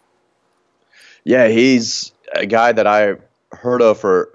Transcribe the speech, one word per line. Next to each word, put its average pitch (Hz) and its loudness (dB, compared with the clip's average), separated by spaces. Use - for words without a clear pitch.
Yeah, 120 2
he's 117 0
a - -6
guy 113 0
that 107 -2
I 104 0
heard 123 -4
of 110 2
for 92 -2